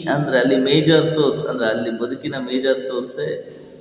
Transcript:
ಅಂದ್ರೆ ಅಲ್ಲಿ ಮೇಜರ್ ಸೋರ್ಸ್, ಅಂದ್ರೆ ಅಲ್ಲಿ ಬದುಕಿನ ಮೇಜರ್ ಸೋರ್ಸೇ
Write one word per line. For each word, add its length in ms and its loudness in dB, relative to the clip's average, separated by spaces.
ಅಂದ್ರೆ 380 0
ಅಲ್ಲಿ 180 4
ಮೇಜರ್ 500 4
ಸೋರ್ಸ್, 400 0
ಅಂದ್ರೆ 220 -2
ಅಲ್ಲಿ 300 -2
ಬದುಕಿನ 380 -6
ಮೇಜರ್ 420 0
ಸೋರ್ಸೇ 720 -6